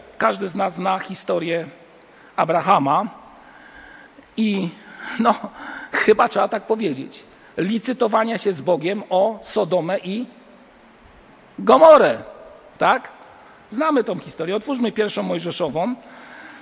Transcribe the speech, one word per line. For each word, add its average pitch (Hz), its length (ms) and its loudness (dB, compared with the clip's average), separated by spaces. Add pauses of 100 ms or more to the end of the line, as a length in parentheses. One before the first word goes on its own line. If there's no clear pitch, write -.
(180)
każdy 202 300 -2
z 180 80 -8
nas 190 200 -2
zna 190 240 -2
historię 170 680 -4 (680)
Abrahama 165 720 2 (1300)
i 202 320 0 (500)
no, 226 160 2 (560)
chyba 220 380 4
trzeba 202 180 0
tak 208 160 -6
powiedzieć. 208 600 -4 (340)
Licytowania 220 800 0
się 196 160 -2
z 139 80 -10
Bogiem 180 480 -2
o 202 320 0
Sodomę 180 560 -2
i 202 280 -8 (1300)
Gomorę. 226 580 8 (600)
Tak? 202 340 0 (580)
Znamy 277 340 0
tą 180 160 -6
historię. 165 360 -8
Otwórzmy 240 360 -2
pierwszą 208 320 -4
Mojżeszową. 175 720 -4 (680)